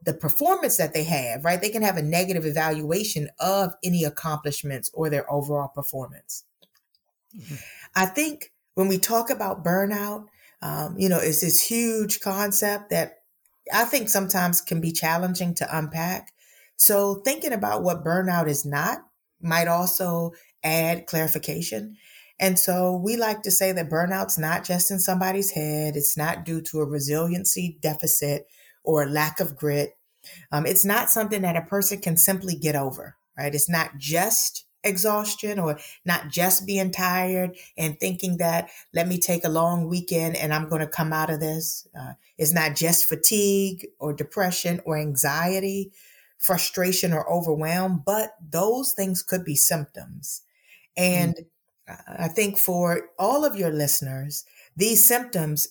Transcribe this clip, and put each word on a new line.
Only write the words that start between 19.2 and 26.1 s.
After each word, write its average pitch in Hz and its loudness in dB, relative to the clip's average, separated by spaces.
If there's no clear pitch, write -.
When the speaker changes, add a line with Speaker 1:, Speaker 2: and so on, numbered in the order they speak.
Speaker 1:
might 170 2
also 170 0
add 165 0
clarification. 160 -2
And 185 4
so 180 4
we 202 0
like 214 0
to 196 0
say 190 4
that 170 -2
burnout's 185 0
not 160 0
just 180 0
in 196 -2
somebody's 185 0
head. 151 -2
It's 143 0